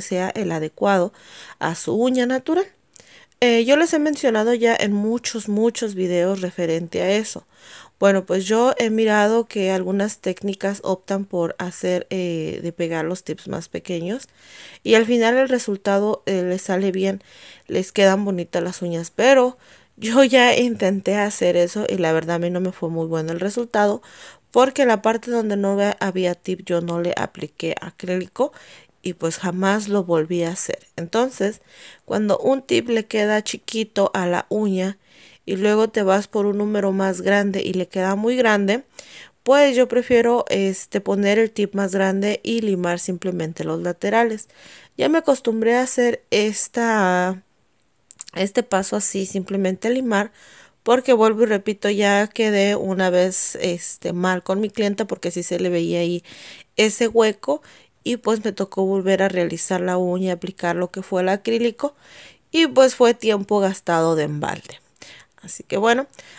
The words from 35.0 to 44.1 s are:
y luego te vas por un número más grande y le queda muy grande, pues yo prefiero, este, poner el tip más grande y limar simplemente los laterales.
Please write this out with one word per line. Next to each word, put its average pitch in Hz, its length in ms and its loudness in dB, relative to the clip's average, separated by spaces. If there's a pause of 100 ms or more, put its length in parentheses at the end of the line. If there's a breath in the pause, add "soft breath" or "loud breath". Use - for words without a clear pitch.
y 196 120 -4
luego 214 320 2
te 220 120 -2
vas 196 260 2
por 208 200 0
un 202 100 0
número 208 340 -2
más 190 300 -2
grande 196 400 0
y 180 120 -4
le 180 140 -2
queda 190 280 -2
muy 226 200 -2
grande, 214 480 2 (600 loud breath)
pues 277 320 6
yo 247 120 4
prefiero, 240 640 2
este, 196 520 -2
poner 202 360 2
el 226 140 2
tip 202 240 -2
más 196 180 0
grande 196 480 0
y 226 200 -2
limar 180 360 0
simplemente 175 640 -6
los 160 160 -4
laterales. 214 680 -2 (500 loud breath)